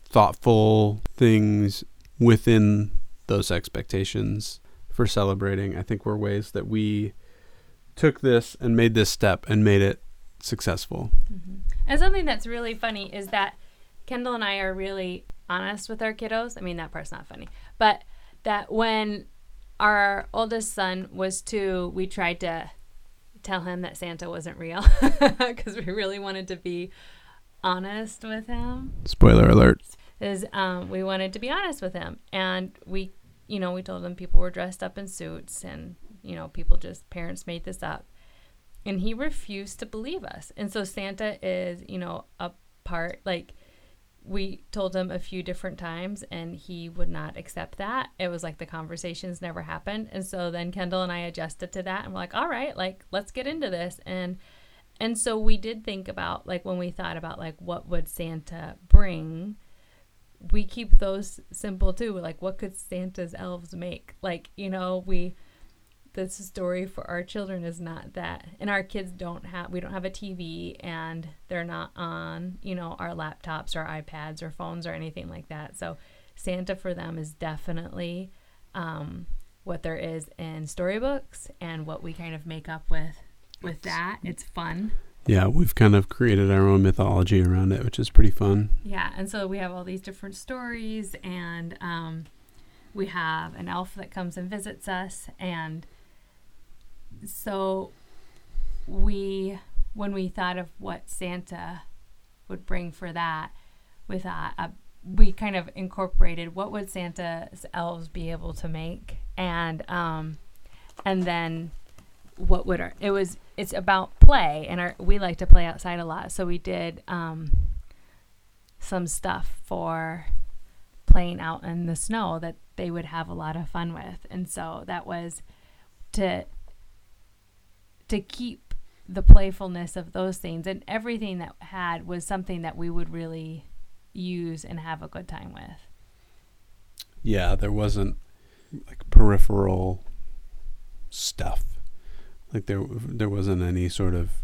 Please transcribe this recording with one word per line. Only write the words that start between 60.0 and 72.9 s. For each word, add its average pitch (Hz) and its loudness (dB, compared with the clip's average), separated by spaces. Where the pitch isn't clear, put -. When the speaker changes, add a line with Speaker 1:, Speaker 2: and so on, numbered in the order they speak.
Speaker 2:
we 202 6
keep 208 8
those 196 -4
simple 190 0
too. 208 -4
Like, 165 -10
what 190 -8
could 190 -10
Santa's 180 -12
elves 175 -14
make? 175 -14
Like, 170 -10
you 196 -10
know, 185 -6
we, 180 2
this 190 -10
story 185 -8
for - -14
our 175 -8
children 190 -10
is 170 -12
not 165 -14
that, 170 -12
and 208 -6
our 196 -2
kids 190 -10
don't 175 -14
have, 175 -12
we 180 -8
don't 180 -12
have 185 -8
a 190 -8
T 190 -14
V 175 -12
and 165 -12
they're 170 -8
not 165 -12
on, 165 -12
you 190 -10
know, 170 -10